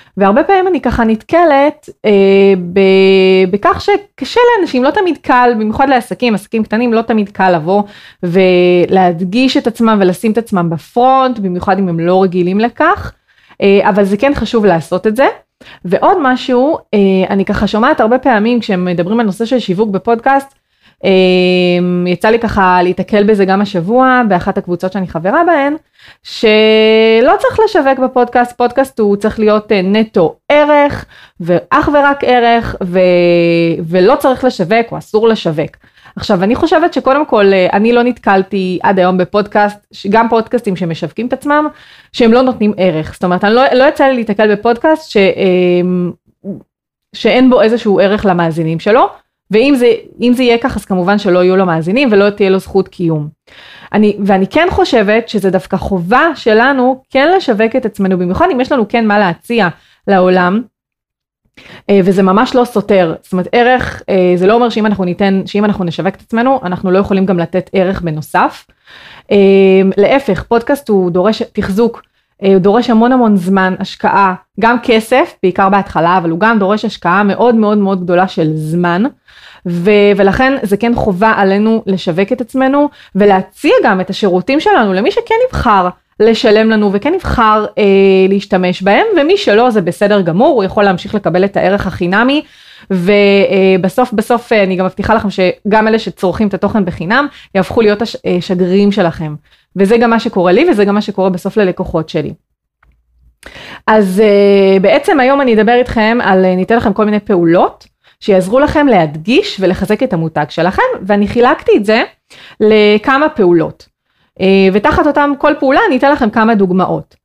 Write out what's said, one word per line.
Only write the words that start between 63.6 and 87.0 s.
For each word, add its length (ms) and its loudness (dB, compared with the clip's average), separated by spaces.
אה, 260 2
זה 120 0
לא 60 4
אומר 160 2
שאם 160 -2
אנחנו 200 -2
ניתן, 400 -2
שאם 200 -2
אנחנו 200 -2
נשווק 300 -4
את 60 -20
עצמנו, 420 -2
אנחנו 280 -4
לא 80 2
יכולים 260 0
גם 140 -2
לתת 340 -4
ערך 280 -2
בנוסף. 640 -4
אה, 60 2
להפך, 460 0
פודקאסט 460 -4
הוא 220 0
דורש 300 0
תחזוק, 600 -4
אה, 60 0
הוא 80 4
דורש 320 2
המון 220 2
המון 260 2
זמן, 420 0
השקעה, 540 -2
גם 240 2
כסף, 500 0
בעיקר 260 0
בהתחלה, 480 0
אבל 120 -2
הוא 100 -4
גם 200 2
דורש 260 -2
השקעה 380 -2
מאוד 320 0
מאוד 220 0
מאוד 260 -2
גדולה 240 0
של 280 -2
זמן, 480 -2
ו-, 260 -2
ולכן 460 0
זה 160 -2
כן 180 0
חובה 420 0
עלינו 480 0
לשווק 460 -4
את 100 -4
עצמנו, 480 0
ולהציע 580 0
גם 180 0
את 80 -6
השירותים 500 -2
שלנו 340 0
למי 180 -2
שכן 240 -2
יבחר 400 0
לשלם 500 2
לנו, 240 0
וכן 200 -2